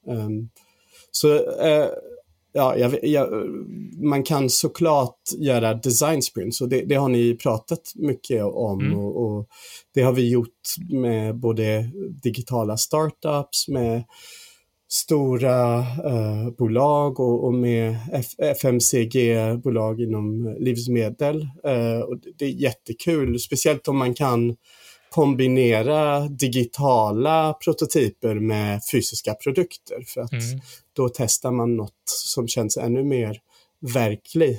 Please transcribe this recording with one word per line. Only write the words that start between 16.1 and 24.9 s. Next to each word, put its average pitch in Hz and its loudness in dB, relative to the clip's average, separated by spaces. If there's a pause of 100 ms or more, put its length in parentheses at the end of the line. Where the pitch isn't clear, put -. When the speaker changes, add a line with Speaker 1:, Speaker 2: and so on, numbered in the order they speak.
Speaker 1:
bolag 139 2
och, 120 2
och 123 2
med 117 2 (160)
F-, 131 -4
F 143 -2
M 123 4
C 117 2
G-bolag 117 0
inom 110 -4
livsmedel. 123 -2 (160)
Eh, 117 0
och 123 -6
det, - -20
det 143 -4
är 139 -2
jättekul, 131 -2
speciellt 143 0
om 139 0
man 123 0
kan 120 2 (540)